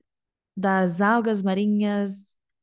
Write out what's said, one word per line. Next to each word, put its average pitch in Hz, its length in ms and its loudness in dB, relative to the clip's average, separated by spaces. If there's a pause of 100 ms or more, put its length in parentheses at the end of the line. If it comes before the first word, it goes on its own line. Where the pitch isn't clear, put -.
(560)
das 190 460 0
algas 220 400 2
marinhas, 202 920 -2 (280)